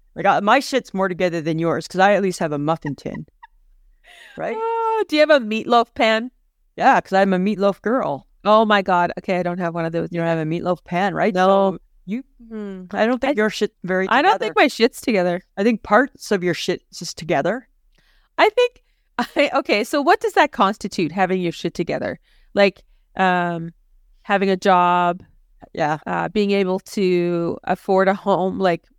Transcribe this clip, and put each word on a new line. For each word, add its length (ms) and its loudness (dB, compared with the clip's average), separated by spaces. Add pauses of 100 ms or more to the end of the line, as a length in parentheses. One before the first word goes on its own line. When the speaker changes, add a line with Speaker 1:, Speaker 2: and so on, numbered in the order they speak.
(160)
Speaker 1:
Like, 100 -6
uh, 160 4
my 180 4
shit's 340 -4
more 140 0
together 340 -2
than 180 -4
yours, 280 -2
'cause 120 -4
I 140 6
at 100 2
least 160 -4
have 120 -4
a 60 -4
muffin 380 -4
tin. 300 -12 (1120)
Right? 200 -8
Speaker 2:
Oh, 500 -2
do 80 -4
you 40 2
have 100 4
a 100 6
meatloaf 540 0
pan? 380 0 (460)
Speaker 1:
Yeah, 240 4
'cause 120 -6
I'm 200 4
a 40 2
meatloaf 440 -2
girl. 460 -4 (160)
Speaker 2:
Oh 220 4
my 160 2
God. 380 0
Okay, 200 -2
I 40 -4
don't 160 -4
have 160 -4
one 100 -4
of 60 -4
those. 200 -4
Speaker 1:
You 80 -4
don't 80 -2
have 120 0
a 100 -4
meatloaf 340 -2
pan, 300 -2
right? 200 0
Speaker 2:
No. 120 2 (280)
Speaker 1:
So 60 -12 (260)
you, 180 -8 (240)
hmm, 440 -12
I 140 0
don't 140 0
think 180 -2
Speaker 2:
I, 40 0
Speaker 1:
your 80 2
shit's 340 -4
very 260 0
Speaker 2:
I 120 2
don't 120 4
Speaker 1:
together. 120 -2
Speaker 2:
think 100 -6
my 120 6
shit's 340 0
together. 400 0 (160)
Speaker 1:
I 60 -2
think 200 2
parts 480 0
of 120 0
your 100 0
shit 280 -4 (180)
is 140 -12
together. 540 -2 (680)
Speaker 2:
I 120 4
think, 340 -2 (160)
<laughs> 200 -16
I, 300 0 (100)
okay, 240 0
so 180 -2
what 200 4
does 120 -4
that 180 2
constitute, 600 -2
having 300 0
your 120 -2
shit 220 -8
together? 440 -6 (360)
Like, 280 2 (320)
um, 560 -2 (520)
having 260 0
a 80 2
job, 640 2 (500)
Speaker 1:
Yeah. 320 -4
Speaker 2:
uh, 240 -4
being 220 0
able 280 0
to 840 -2
afford 460 0
a 40 2
home, 460 -2
like, 240 0 (160)